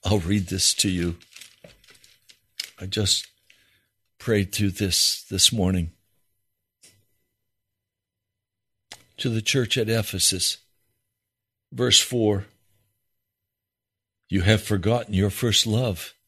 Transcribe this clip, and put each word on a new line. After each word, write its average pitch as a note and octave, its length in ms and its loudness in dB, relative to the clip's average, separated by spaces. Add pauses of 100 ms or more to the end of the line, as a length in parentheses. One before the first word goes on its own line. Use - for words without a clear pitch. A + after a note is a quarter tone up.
I'll G2+ 160 2
read F2+ 280 0
this F2+ 280 0
to - 140 0
you. F2 280 -2 (1600)
I F#2+ 60 -12
just G2 420 -2 (880)
prayed G#2 340 0
through G2+ 200 0
this - 520 -2
this - 280 2
morning. F#2 400 0 (3250)
To - 120 -4
the A2+ 120 -2
church B2 360 0
at A2 120 -2
Ephesus, G2+ 680 0 (1120)
verse A#2+ 280 2
four, G#2 480 0 (1800)
"You F#2+ 140 0
have G#2+ 200 4
forgotten G#2 520 -2
your G2 160 4
first - 360 0
love. A2 480 -2 (140)